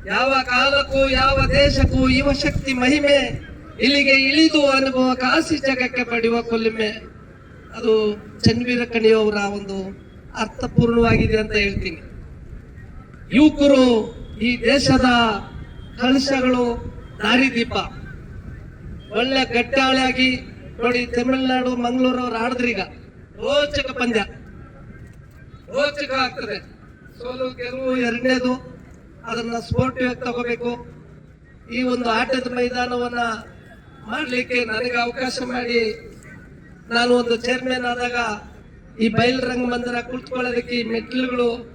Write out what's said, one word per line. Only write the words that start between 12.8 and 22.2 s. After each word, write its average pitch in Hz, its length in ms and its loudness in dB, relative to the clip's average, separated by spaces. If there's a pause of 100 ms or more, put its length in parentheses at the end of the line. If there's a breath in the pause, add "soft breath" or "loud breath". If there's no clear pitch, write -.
ಯುವಕರು 285 500 8 (540)
ಈ 233 100 2 (140)
ದೇಶದ 262 440 4 (920)
ಕಳಶಗಳು, 254 640 2 (580)
ದಾರಿದೀಪ. 233 540 2 (1400)
ಒಳ್ಳೆ 262 260 2 (100)
ಗಟ್ಟಾಳಿಯಾಗಿ 262 760 2 (520)
ನೋಡಿ, 247 240 0
ತಮಿಳ್ನಾಡು, 254 680 0
ಮಂಗಳೂರು 247 460 0